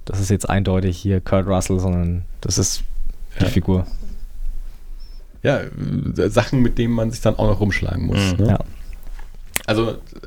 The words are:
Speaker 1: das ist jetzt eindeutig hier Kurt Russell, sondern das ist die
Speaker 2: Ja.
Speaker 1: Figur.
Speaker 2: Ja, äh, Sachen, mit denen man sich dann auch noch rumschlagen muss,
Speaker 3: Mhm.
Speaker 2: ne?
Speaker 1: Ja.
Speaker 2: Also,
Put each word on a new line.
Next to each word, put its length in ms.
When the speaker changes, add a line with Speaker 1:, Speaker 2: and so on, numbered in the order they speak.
Speaker 1:
das 160
ist 80
jetzt 200
eindeutig 480
hier 220
Kurt 280
Russell, 320
sondern 420
das 180
ist 240
die 40
Speaker 2:
Ja. 60
Speaker 1:
Figur. 360
Speaker 2:
Ja, 160
äh, 720
Sachen, 320
mit 160
denen 160
man 180
sich 100
dann 140
auch 120
noch 120
rumschlagen 480
muss, 300
Speaker 3:
Mhm. 80
Speaker 2:
ne? 60
Speaker 1:
Ja. 80
Speaker 2:
Also, 280